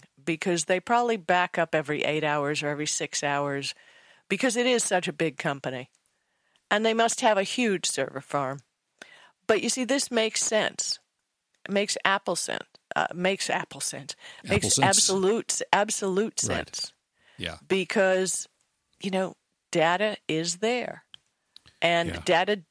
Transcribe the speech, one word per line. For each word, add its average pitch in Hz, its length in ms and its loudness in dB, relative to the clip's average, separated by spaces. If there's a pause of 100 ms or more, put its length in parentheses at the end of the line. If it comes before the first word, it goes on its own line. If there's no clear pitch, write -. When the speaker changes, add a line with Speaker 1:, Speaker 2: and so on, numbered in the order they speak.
(240)
Speaker 1:
because 170 420 0
they 185 140 0
probably 233 380 2
back 180 400 0
up 165 180 0
every 151 280 -2
eight 151 200 0
hours 147 400 0
or 147 60 -2
every 147 180 -4
six - 360 -4
hours 143 500 -2 (560)
because 214 260 0
it 240 100 2
is 247 180 2
such 180 240 0
a 170 60 -4
big 156 240 -2
company. 135 520 -6 (800)
And 208 160 2
they 226 80 4
must 226 280 2
have 214 160 6
a 196 60 4
huge 196 440 0
server 135 340 -4
farm. 139 380 -4 (840)
But 220 160 4
you 233 60 -2
see, 254 160 -2
this 254 260 0
makes 220 320 0
sense. - 580 -2 (680)
It 180 40 -8
makes 202 340 0
Apple 196 320 0
sense. - 260 -6 (320)
Uh, - 180 2
makes 185 360 -2
Apple 147 320 -6
sense. 135 340 -8 (300)
Speaker 2:
Apple - 100 -6
Speaker 1:
Makes 107 200 2
Speaker 2:
sense. - 120 2
Speaker 1:
absolute, 196 760 2 (120)
absolute 202 680 0
Speaker 2:
Right. 107 140 -2 (120)
Speaker 1:
sense. - 240 -10 (440)
Speaker 2:
Yeah. 82 200 -8 (100)
Speaker 1:
Because, 190 800 2 (540)
you 196 100 -6
know, 190 240 -2 (360)
data 180 440 2 (140)
is 170 280 -2
there. 233 460 -4 (800)
And 170 280 2
Speaker 2:
Yeah. 165 140 -6
Speaker 1:
data, 180 480 2